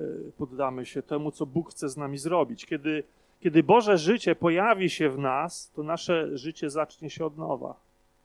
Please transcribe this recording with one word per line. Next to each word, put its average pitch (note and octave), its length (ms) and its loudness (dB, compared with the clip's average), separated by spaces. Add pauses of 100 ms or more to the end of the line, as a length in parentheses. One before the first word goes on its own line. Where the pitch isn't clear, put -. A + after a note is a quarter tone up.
(280)
e, C#3+ 100 -18
poddamy B2+ 480 -6
się - 160 -8
temu, D3+ 300 -6
co - 140 -6
Bóg D3+ 260 -4
chce - 180 -8
z C3 80 -10
nami C#3+ 200 -6
zrobić. C#3+ 480 -2
Kiedy, D3+ 380 -4 (360)
kiedy D#3+ 240 6
Boże G#3 340 8
życie E3+ 380 2
pojawi F#3 540 2
się D3 200 0
w C3+ 100 -4
nas, C#3 560 -4
to D3+ 80 -8
nasze D#3 540 -2
życie D3+ 320 -6
zacznie D3+ 400 -4
się E3 160 -6
od D3+ 120 -6
nowa. D3+ 380 -6 (500)